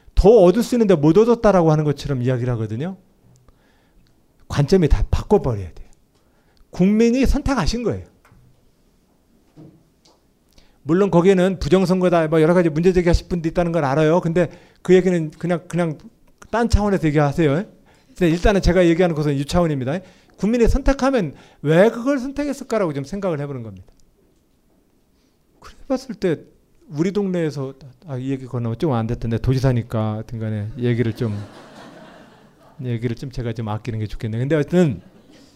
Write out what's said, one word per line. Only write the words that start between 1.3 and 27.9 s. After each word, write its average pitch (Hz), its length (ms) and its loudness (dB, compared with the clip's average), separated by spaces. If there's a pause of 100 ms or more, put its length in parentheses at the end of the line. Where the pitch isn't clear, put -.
하는 151 120 2
것처럼 139 380 -4
이야기를 123 320 -2
하거든요. 113 440 -6 (1500)
관점이 156 400 2
다 - 240 4
바꿔버려야 110 640 -2
돼요. - 140 -18 (800)
국민이 226 560 2
선택하신 240 580 0
거예요. 113 220 -6 (2750)
물론 185 260 2
거기에는 185 500 4
부정선거다, 180 680 2
뭐 160 140 2
여러 156 120 4
가지 175 160 2
문제 170 240 0
제기하실 170 340 2
분도 165 220 -4
있다는 170 220 -2
걸 165 140 -2
알아요. 156 360 2
근데 165 280 -2 (320)
그 180 120 4
얘기는 175 380 2
그냥, 170 360 -4
그냥 165 300 -4 (540)
딴 233 180 0
차원에서 202 380 0
얘기하세요. 147 580 0 (440)
근데 180 200 0
일단은 185 320 2
제가 175 240 4
얘기하는 170 300 2
것은 147 180 -2
이 143 120 -4
차원입니다. 151 540 -2 (380)
국민이 226 300 0
선택하면 262 640 0 (280)
왜 165 280 4
그걸 240 300 -4
선택했을까라고 240 760 -6
좀 139 100 -8
생각을 185 360 -6
해보는 139 240 -10
겁니다. 98 240 -18 (1700)
그래 - 160 -20 (120)
봤을 254 280 -6
때 170 220 -2 (500)
우리 170 240 -4
동네에서, 165 640 -4 (320)